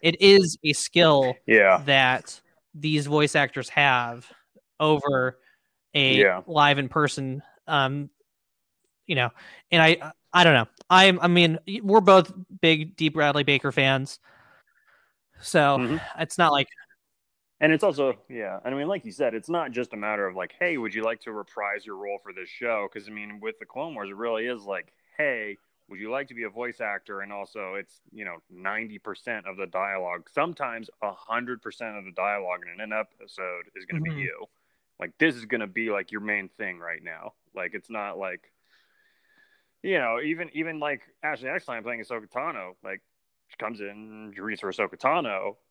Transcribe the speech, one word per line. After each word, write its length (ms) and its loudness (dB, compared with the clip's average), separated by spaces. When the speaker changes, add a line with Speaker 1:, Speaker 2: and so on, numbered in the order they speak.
Speaker 1:
It 200 0
is 440 8
a 80 2
skill 640 4
Speaker 2:
Yeah. 400 6
Speaker 1:
that 540 2
these 320 -2
voice 300 2
actors 320 -2
have 600 0
over 580 2
a 220 4
Speaker 2:
Yeah. 300 4
Speaker 1:
live 320 4
in 100 -2
person, 560 -2
um, 420 -2
you 80 -4
know, 160 0
and 100 6
I, 320 4
I 100 6
don't 120 8
know. 120 4
I'm, 300 8
I 80 2
mean, 400 4
y-, 160 -8
we're 160 6
both 320 8
big 360 2
D 140 0
Bradley 340 0
Baker 260 0
fans, 480 0
so 380 4
Speaker 2:
Mm-hmm. 200 -2
Speaker 1:
it's 160 -6
not 140 4
like 160 2
Speaker 2:
And 120 4
it's 120 2
also, 340 0
yeah, 360 -8
and 100 -6
I 40 -6
mean, 100 -4
like 160 -6
you 80 -14
said, 220 -2
it's 140 -10
not 220 -4
just 220 -6
a 40 -12
matter 300 -4
of, 80 -6
like, 240 -8
"Hey, 200 -2
would 140 -6
you 120 -6
like 160 -4
to 120 -16
reprise 540 -10
your 80 -14
role 240 -10
for 140 -18
this 160 -16
show?" 440 -6
'Cause, 160 -16
I 40 -18
mean, 260 -16
with 220 -10
the 60 -18
Clone 280 -12
Wars, 160 -12
it 60 -16
really 300 -6
is 180 -8
like, 280 -8
"Hey, 420 -6
would 120 -18
you 100 -12
like 180 -8
to 60 -20
be 80 -12
a 60 -8
voice 320 -12
actor?" 400 -10
And 120 -14
also, 420 -12
it's, 260 -16
you 140 -16
know, 140 -14
ninety 480 -10
percent 480 -12
of 100 -12
the 120 -8
dialogue, 600 -6
sometimes 600 -6
a 100 -6
hundred 500 -8
percent 340 -14
of 80 -16
the 60 -18
dialogue 560 -4
in 140 -18
an 120 -10
episode 840 -10
is 100 -18
gonna 160 -6
Speaker 1:
Mm-hmm. 140 -8
Speaker 2:
be 60 -8
you. 240 -12
Like, 200 -12
this 180 0
is 80 -16
gonna 240 -6
be, 220 -6
like, 200 -6
your 100 -8
main 280 -6
thing 320 -12
right 220 -12
now. 320 -16
Like, 200 -10
it's 160 -14
not 280 -10
like, 340 -12
you 140 -2
know, 220 -2
even, 320 -8
even, 280 -8
like, 220 -6
Ashley 260 -8
Eckstein 360 -10
playing 160 -8
Ahsoka 280 -12
Tano, 540 -10
like, 200 -12
she 100 -20
comes 240 -10
in, 540 -16
she 60 -16
reads 220 -10
for 100 -6
Ahsoka 240 -6
Tano. 600 -4